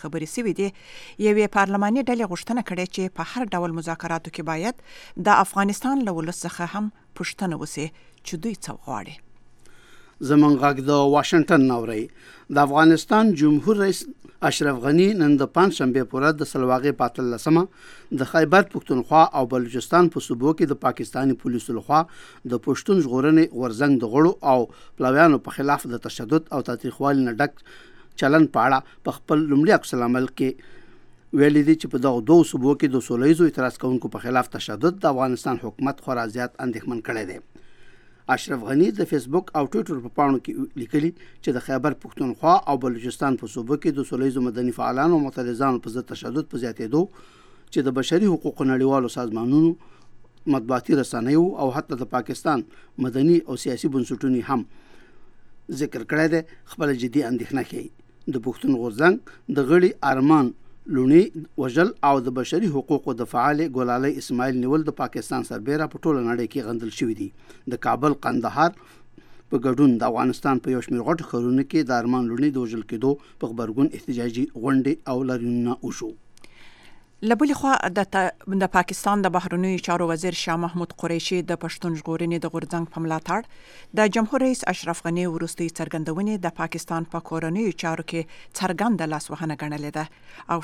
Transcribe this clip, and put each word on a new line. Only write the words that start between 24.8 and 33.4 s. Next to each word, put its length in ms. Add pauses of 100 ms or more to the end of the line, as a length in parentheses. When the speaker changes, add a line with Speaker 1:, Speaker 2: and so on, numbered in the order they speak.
Speaker 2:
پلویانو 480
په 100
خلاف 360
د 120
تشدد 460
او 180
تاوتریخوالي 580
نه 120
ډک 260 (560)
چلن 320
په 140
اړه 100 (300)
په 100
خپل 320
لومړي 300
عکس 180
العمل 400
کې 1040
ویلي 260
دي 120
چې 60 (100)
په 120
دغو 220
دوو 240
صوبو 240
کې 180
د 140
سوله 240
ییزو 180